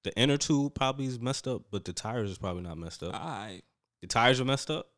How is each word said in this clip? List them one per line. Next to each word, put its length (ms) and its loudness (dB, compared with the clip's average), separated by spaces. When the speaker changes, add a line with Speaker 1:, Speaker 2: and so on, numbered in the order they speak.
Speaker 1:
The 140 -2
inner 200 6
tube 380 2
probably 300 0
is 140 -4
messed 280 -2
up, 240 -4
but 140 -2
the 80 -8
tires 380 -4
is 60 -8
probably 260 -4
not 140 -8
messed 260 -10
up. 100 -6
Speaker 2:
All 60 -8
right. 320 -10
Speaker 1:
The 60 -14
tires 320 6
are 60 0
messed 260 -2
up. 160 -6